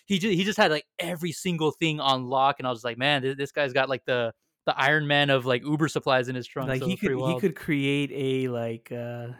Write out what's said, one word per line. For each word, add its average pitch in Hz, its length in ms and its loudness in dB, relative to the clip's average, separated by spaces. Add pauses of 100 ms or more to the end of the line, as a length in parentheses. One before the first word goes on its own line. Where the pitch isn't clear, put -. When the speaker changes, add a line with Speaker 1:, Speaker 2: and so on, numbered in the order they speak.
Speaker 1:
he 202 140 2
ju-, 214 100 0
he 185 140 2
just 202 140 0
had, 196 120 6
like, 151 160 0 (140)
every 170 320 -4
single 156 400 0
thing 156 280 -2
on 131 280 0
lock, 135 320 2
and 135 80 -6
I - 20 -2
was 113 140 -6
like, 117 140 -4
"Man, 139 240 2
th-, 135 140 -2
this 139 160 -6
guy's 143 220 -2
got, 131 160 2
like, 127 160 -2
the, 120 260 0 (340)
the 151 140 0
Iron 147 280 4
Man 143 220 4
of, 131 160 2
like, 123 180 2
Uber 151 240 2
supplies 127 400 0
in 131 80 -4
his 123 100 -8
trunk," 131 220 -6
Speaker 2:
Like, 131 100 -2
Speaker 1:
so 135 80 -2
Speaker 2:
he 185 80 0
Speaker 1:
it's 180 60 -8
pretty 143 160 0
Speaker 2:
could, 127 40 -4
he - 20 -2
Speaker 1:
wild. 131 140 0
Speaker 2:
could 175 200 0
create 143 560 0
a, 131 360 0
like, 117 440 -4
uh, 120 360 -8 (120)